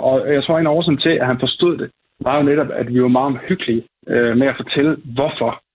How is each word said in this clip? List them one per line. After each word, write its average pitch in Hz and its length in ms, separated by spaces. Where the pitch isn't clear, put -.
og 131 260
jeg 139 100
tror, 165 140
en 160 80
af 151 40
årsagen 160 280
til, 165 220
at 127 60
han 127 140
forstod 170 380
det, - 120
var 131 160
jo 147 60
netop, 143 280
at 120 240
vi 123 80
var 127 60
meget 127 180
omhyggelige, 123 560
øh, 117 280
med 135 100
at 127 100
fortælle, 147 400
hvorfor. 123 480